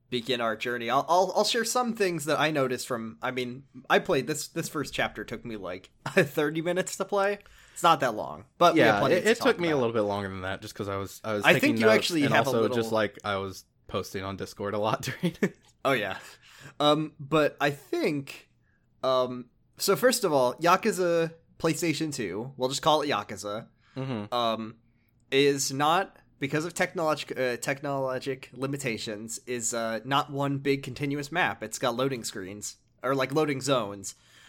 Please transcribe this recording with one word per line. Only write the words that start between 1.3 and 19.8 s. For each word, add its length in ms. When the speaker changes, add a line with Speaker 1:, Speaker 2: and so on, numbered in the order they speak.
Speaker 1:
I'll 80
share 220
some 280
things 320
that 140
I 120
noticed 360
from, 340
I 100
mean, 320
I 80
played 280
this, 200
this 220
first 240
chapter 300
took 220
me, 120
like, 420
<laughs> 80
thirty 560
minutes 340
to 80
play. 320
It's 100
not 160
that 160
long, 300
but 160
we 80
have 140
Speaker 2:
Yeah, 40
Speaker 1:
plenty 180
Speaker 2:
it, 80
Speaker 1:
to 40
Speaker 2:
it 80
Speaker 1:
talk 100
Speaker 2:
took 120
me 100
a 20
Speaker 1:
about. 100
Speaker 2:
little 120
bit 80
longer 280
than 120
that, 200
just 120
'cause 160
I 60
was, 280
I 100
was 120
Speaker 1:
I 80
think 80
Speaker 2:
taking 160
Speaker 1:
you 80
Speaker 2:
notes 100
Speaker 1:
actually 280
Speaker 2:
and 100
Speaker 1:
have 140
a 20
Speaker 2:
also 120
Speaker 1:
little 140
Speaker 2:
just, 160
like, 320
I 120
was 300
posting 360
on 120
Discord 380
a 60
lot 220
<laughs> 200
during 200
it. 140
Speaker 1:
Oh, 80
yeah. 240
Um, 400
but 420
I 80
think, 800
um, 420
so 180